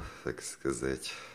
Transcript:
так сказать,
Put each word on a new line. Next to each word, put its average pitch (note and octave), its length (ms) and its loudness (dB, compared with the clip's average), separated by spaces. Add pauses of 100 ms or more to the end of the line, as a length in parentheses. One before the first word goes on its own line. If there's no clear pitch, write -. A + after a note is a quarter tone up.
(260)
так - 180 0
сказать, C2 720 2 (220)